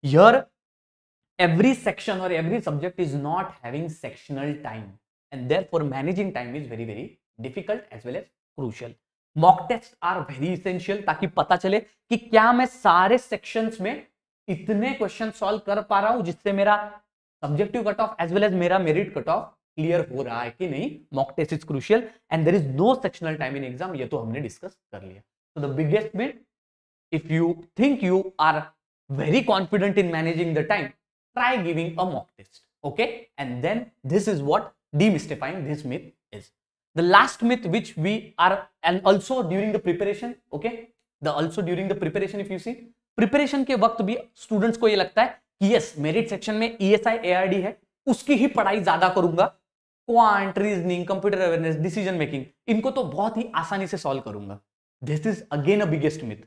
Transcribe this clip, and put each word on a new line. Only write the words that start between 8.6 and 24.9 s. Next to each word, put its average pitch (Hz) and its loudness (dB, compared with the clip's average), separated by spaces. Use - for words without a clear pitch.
Mock 175 6
tests 233 -4
are 175 -2
very 170 -4
essential, 190 -4
ताकि 170 -2
पता 180 4
चले 196 2
कि - -6
क्या 220 6
मैं 254 4
सारे 196 4
सेक्शंस 220 -4
में 214 -6
इतने 208 -2
क्वेश्चन 220 -4
सॉल्व 208 0
कर 202 -2
पा 196 4
रहा 214 2
हूं 247 0
जिससे 175 -4
मेरा 202 4
subjective 196 -2
cutoff 208 -2
as 170 -2
well 202 4
as 190 2
मेरा 180 2
मेरिट 170 0
कट 139 -6
ऑफ - -2
क्लियर 165 0
हो 131 -6
रहा 120 -6
है 120 -6
कि 185 -4
नहीं। 156 -4
Mock 135 -2
test 156 -2
is 151 -8
crucial 180 2
and 160 2
there 180 6
is 147 -2
no 240 6
sectional 160 -6
time 139 -4
in - -8
exam, 165 -8
ये 127 -6
तो 151 -4
हमने 113 -6
डिस्कस 143 -12